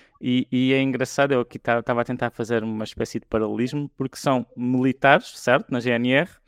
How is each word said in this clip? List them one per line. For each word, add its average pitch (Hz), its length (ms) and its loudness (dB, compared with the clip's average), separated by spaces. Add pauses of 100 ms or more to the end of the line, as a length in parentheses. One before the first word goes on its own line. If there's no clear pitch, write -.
(220)
e, 123 300 0
e 127 200 2
é 135 80 4
engraçado, 135 520 0
eu 123 100 2
aqui - 160 -8
ta-, 120 240 -2
tava 120 200 0
a 117 40 -2
tentar 123 240 -4
fazer 117 340 -2
uma 107 200 -6
espécie 110 360 -6
de - 60 -20
paralelismo, 117 720 -2
porque 135 200 -6
são 131 280 0 (100)
militares, 127 840 2
certo, - 320 0
na 123 80 -2
G 120 100 -2
N 120 240 0
R, 156 160 2 (180)